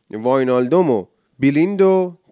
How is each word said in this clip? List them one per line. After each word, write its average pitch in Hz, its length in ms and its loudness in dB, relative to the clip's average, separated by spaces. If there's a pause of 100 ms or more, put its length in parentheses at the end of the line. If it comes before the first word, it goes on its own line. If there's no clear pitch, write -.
(120)
واینالدوم 127 800 0
و 104 160 -2 (340)
بلیند 160 420 0
و 185 360 0 (140)